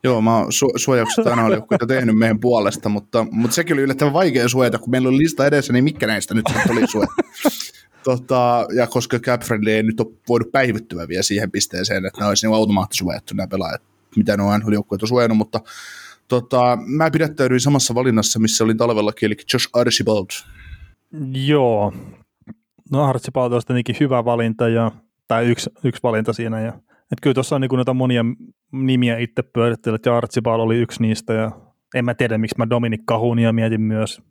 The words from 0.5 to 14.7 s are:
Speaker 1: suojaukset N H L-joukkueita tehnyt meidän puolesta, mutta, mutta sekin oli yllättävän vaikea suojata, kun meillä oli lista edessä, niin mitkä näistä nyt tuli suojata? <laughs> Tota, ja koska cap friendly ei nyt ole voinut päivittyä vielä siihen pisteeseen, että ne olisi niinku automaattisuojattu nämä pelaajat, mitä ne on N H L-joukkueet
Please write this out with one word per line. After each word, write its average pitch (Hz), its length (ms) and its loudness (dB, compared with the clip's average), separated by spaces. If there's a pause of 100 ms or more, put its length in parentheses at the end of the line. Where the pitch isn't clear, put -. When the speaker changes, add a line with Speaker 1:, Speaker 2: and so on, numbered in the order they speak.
Speaker 1:
suojaukset 131 460 0
N 120 140 0
H 113 100 2
L-joukkueita 110 380 0
tehnyt 123 300 2
meidän 110 220 2
puolesta, 110 500 0
mutta, 104 420 -2
mutta 113 240 -2
sekin 165 180 -2
oli 139 80 0
yllättävän 139 320 0
vaikea 135 360 2
suojata, 123 300 0
kun - 120 -6
meillä 127 180 2
oli 131 80 2
lista 151 280 0
edessä, 143 280 2
niin 127 100 4
mitkä 147 240 0
näistä 107 260 -4
nyt 110 120 0 (220)
tuli 117 200 2
suojata? - 260 -2 (100)
<laughs> - 800 -8
Tota, 123 720 0
ja 120 120 2
koska 123 320 -2
cap 120 220 -2
friendly 107 300 -2
ei 110 120 2
nyt 110 160 -2
ole 113 80 0 (220)
voinut 117 220 0
päivittyä 107 560 -2
vielä 90 160 -4
siihen 104 280 -2
pisteeseen, 95 540 -4
että - 160 -8
ne 104 60 0
olisi 101 180 0
niinku 110 100 2
automaattisuojattu 98 800 -2
nämä 95 120 -4
pelaajat, 90 340 -6 (340)
mitä 107 220 2
ne 101 60 0
on 104 160 2
N 104 40 -4
H 107 40 -4
L-joukkueet 101 340 -2